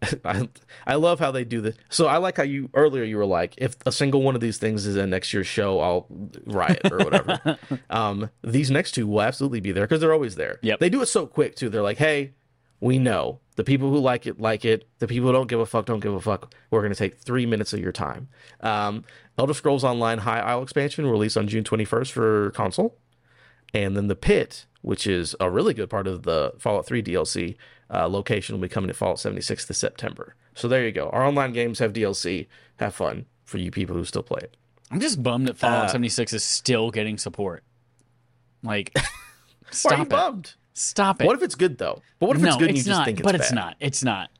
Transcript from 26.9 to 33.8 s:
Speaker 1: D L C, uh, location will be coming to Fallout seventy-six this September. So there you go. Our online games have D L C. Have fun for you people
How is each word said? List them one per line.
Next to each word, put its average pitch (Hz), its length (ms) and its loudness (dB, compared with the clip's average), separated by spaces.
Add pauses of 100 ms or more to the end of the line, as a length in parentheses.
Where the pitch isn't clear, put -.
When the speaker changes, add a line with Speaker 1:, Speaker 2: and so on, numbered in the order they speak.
Speaker 1:
D 98 120 -4
L 87 120 2
C, 92 300 -4 (360)
uh, 87 160 0
location 101 480 -2
will 92 60 -4
be 92 60 -4
coming 95 200 -4
to 92 60 -6
Fallout 95 260 -2
seventy-six 101 460 -6
this 98 120 -6
September. - 560 -6 (200)
So - 140 -4
there 127 160 2
you 113 80 -2
go. 78 180 -4
Our 127 140 2
online 139 280 0
games 117 260 -2
have 113 160 0
D 113 100 -2
L 98 100 0
C. 87 340 -4 (280)
Have 104 180 -4
fun 76 300 -4 (200)
for - 140 -10
you 90 120 -4
people 92 260 -4